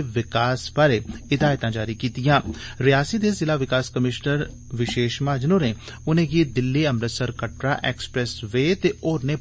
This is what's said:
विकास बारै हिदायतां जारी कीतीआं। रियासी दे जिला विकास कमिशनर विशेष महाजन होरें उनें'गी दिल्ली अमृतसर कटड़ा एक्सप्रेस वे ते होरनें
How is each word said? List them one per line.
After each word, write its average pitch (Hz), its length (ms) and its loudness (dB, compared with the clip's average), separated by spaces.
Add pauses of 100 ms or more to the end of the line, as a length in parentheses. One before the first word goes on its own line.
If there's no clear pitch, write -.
(160)
विकास 120 640 0
बारै 147 220 6 (280)
हिदायतां 139 440 2
जारी 110 240 -4
कीतीआं। 131 440 2 (420)
रियासी 139 360 4
दे 208 160 2
जिला 156 240 0
विकास 131 320 0
कमिशनर 143 580 0 (280)
विशेष 120 460 0
महाजन 139 300 2
होरें 156 220 4 (340)
उनें'गी 160 380 4 (100)
दिल्ली 131 300 2
अमृतसर 120 500 0
कटड़ा 131 500 -2
एक्सप्रेस - 640 -4
वे 127 180 2 (100)
ते 185 280 0
होरनें 151 380 0